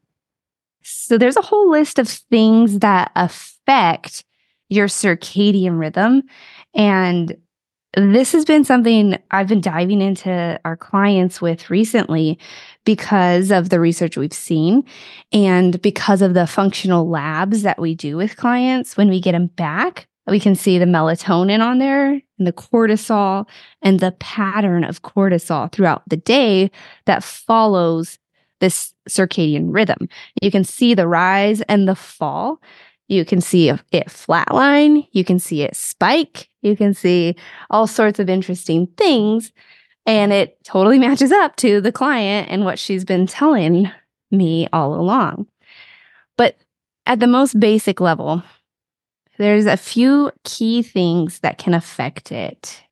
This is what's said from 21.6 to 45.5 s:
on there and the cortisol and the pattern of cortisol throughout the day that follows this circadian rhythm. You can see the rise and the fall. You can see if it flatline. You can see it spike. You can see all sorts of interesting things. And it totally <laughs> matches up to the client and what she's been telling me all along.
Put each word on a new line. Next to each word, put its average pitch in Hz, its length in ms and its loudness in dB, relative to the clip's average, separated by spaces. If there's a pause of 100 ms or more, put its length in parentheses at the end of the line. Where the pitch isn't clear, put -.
on 254 140 0
there 277 300 0 (280)
and 185 80 -2
the 175 80 0
cortisol 214 920 -2 (340)
and 196 200 2
the 185 100 0
pattern 190 720 -2
of - 180 -8
cortisol 175 720 -2
throughout 170 360 0
the 156 100 -4
day 202 520 2 (360)
that - 180 0
follows 180 960 -2 (400)
this - 340 -2 (160)
circadian 165 640 -2
rhythm. 185 360 -2 (320)
You 196 100 0
can 196 140 0
see 240 280 0
the 185 140 2
rise 196 540 0
and 202 260 0
the 190 80 0
fall. 170 640 -8 (480)
You 190 160 0
can 180 160 0
see 170 300 2
if 139 120 -2 (120)
it - 140 -2
flatline. 294 1080 2
You 185 100 0
can 180 160 0
see 156 220 -6
it - 160 -6
spike. - 720 -2 (120)
You 208 140 0
can 202 180 0
see 175 420 0 (340)
all 220 180 2
sorts 214 320 0
of 190 100 -2
interesting 180 580 -2 (100)
things. 226 560 0 (520)
And 208 280 2
it - 320 -2
totally 208 340 4
<laughs> 247 80 4
matches 269 240 2
up 381 260 2
to 208 220 2
the 208 140 -2
client 214 560 -4
and 196 160 -4
what 180 140 -4
she's 190 260 -6
been 185 220 0
telling 190 640 2 (400)
me 165 440 0
all 151 200 -2
along. 175 540 -2 (880)